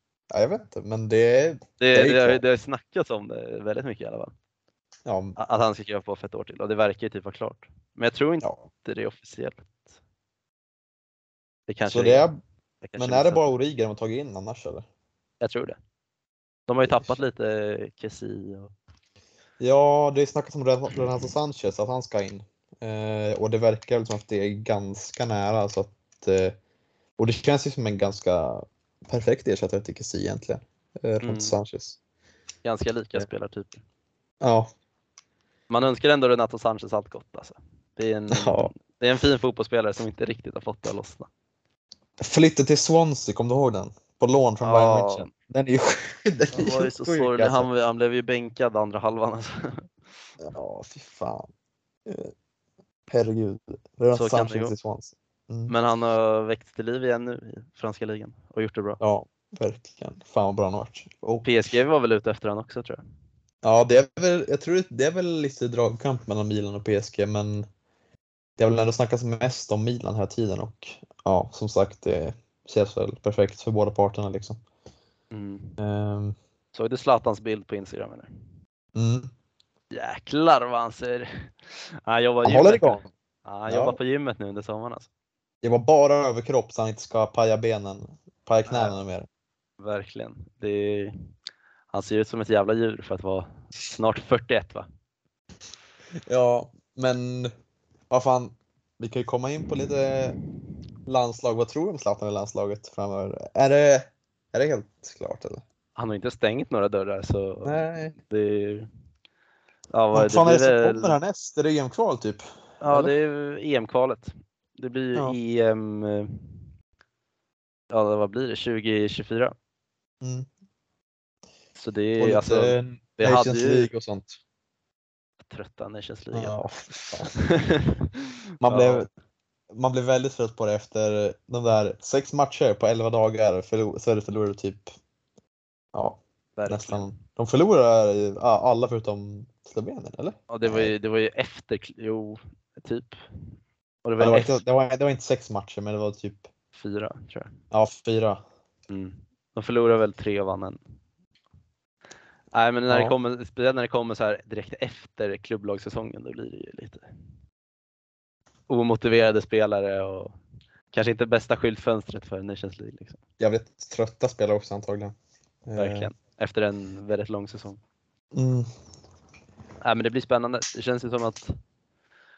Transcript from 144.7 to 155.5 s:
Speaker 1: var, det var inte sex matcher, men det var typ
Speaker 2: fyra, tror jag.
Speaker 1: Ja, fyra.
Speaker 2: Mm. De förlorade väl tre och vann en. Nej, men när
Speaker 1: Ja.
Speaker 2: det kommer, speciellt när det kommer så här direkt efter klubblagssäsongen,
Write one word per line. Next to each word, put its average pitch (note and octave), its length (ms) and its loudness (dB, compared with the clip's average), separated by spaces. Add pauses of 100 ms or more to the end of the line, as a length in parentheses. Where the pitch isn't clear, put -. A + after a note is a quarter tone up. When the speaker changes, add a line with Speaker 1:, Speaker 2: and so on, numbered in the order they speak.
Speaker 1:
var, C3 240 4
det C3+ 80 0
var C#3+ 60 2
inte C3+ 120 -4
sex - 280 -4
matcher, G2+ 300 -10
men G#2 140 -6
det G#2+ 60 -4
var G#2 120 -2
typ G2+ 220 -12 (480)
Speaker 2:
fyra, G#2 260 -8 (240)
tror - 120 -14
jag. - 80 -20 (180)
Speaker 1:
Ja, G#2+ 180 4 (180)
fyra. A2 320 2 (500)
Speaker 2:
Mm. F#2+ 260 -10 (400)
De A#2 80 -6
förlorade A#2 360 4
väl G#2+ 140 2
tre G2+ 280 -4
och G2 60 -4
vann F#2+ 160 -4
en. F#2+ 160 -12 (1700)
Nej, A#2 200 4
men A#2+ 100 -2
när B2 160 2
Speaker 1:
Ja. B2 40 4
Speaker 2:
det A2+ 60 0
kommer, B2 360 -2
speciellt B2+ 300 0
när B2+ 80 -4
det A#2 60 -4
kommer A#2 260 -4
så A2+ 100 -4
här G#2+ 200 -2
direkt G#2+ 360 -12
efter G#2 560 -8
klubblagssäsongen, G#2 880 -8